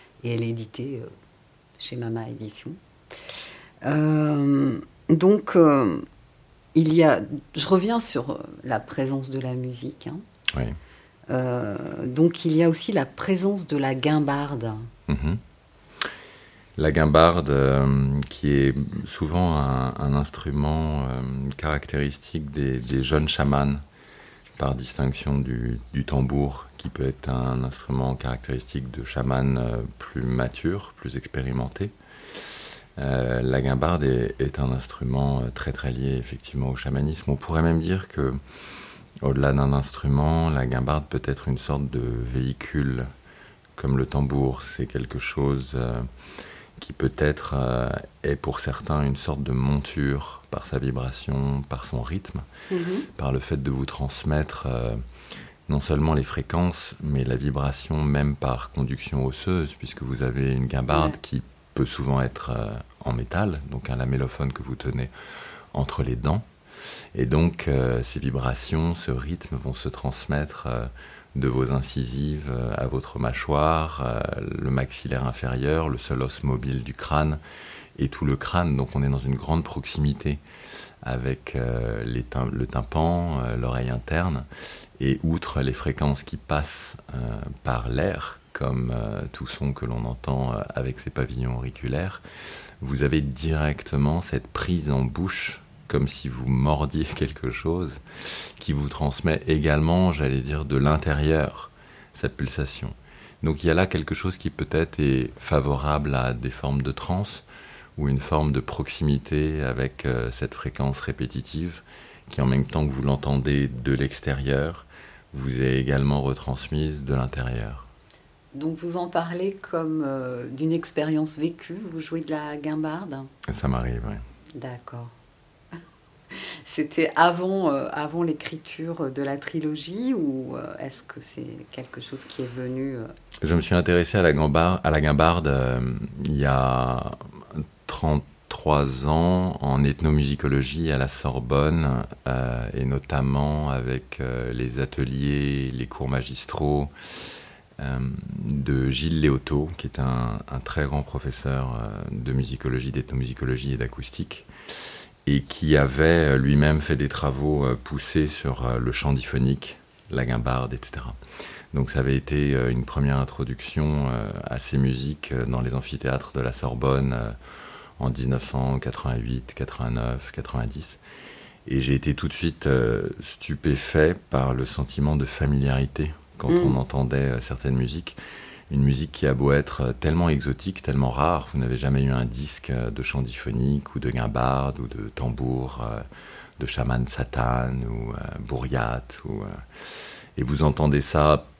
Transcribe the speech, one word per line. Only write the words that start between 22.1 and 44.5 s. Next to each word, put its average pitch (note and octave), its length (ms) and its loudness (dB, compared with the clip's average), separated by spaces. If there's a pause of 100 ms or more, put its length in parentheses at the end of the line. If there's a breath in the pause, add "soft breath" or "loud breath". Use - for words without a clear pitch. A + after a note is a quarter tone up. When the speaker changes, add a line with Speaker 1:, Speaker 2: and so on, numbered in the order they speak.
Speaker 2:
des, C#2 280 0
des C2 240 0
jeunes D2+ 240 4
chamans, C#2+ 480 2 (840 loud breath)
par C#2 180 0
distinction C2 600 -2
du, A#1+ 420 -2 (140)
du C#2 120 0
tambour, C#2 600 0 (120)
qui - 120 -12
peut - 160 -4
être C2+ 240 -4
un B1+ 340 0
instrument C2 520 -2
caractéristique B1+ 760 -6
de A#1 120 -8
chamans, C2 540 2
euh, A#1 240 -2 (180)
plus - 240 -8
matures, B1+ 720 -2
plus B1+ 220 -10
expérimentés. C2 720 -4 (1120 loud breath)
Euh, B1+ 420 0
la B1+ 200 2
guimbarde C#2 440 2
est, B1 340 2
est C2+ 200 -2
un C2 120 2
instrument, C2 680 0
euh, B1 120 -2
très, - 200 -4
très C2+ 180 -4
lié C2 260 0
effectivement C2 520 -4
au C2 80 -2
chamanisme. C#2 540 -2
On C#2 40 4
pourrait D#2+ 280 0
même E2 180 4
dire F#2 260 -2
que, C2 260 -2 (880 loud breath)
au-delà C#2 280 4
d'un C#2 220 4
instrument, D2 800 2
la C2 160 2
guimbarde C2 420 0
peut C2+ 160 -2
être - 220 -2
une C2 100 0
sorte C#2+ 320 -2
de B1 140 -2
véhicule, B1+ 1000 -2 (720 loud breath)
comme C2+ 220 2
le C2 80 4
tambour. C2+ 560 2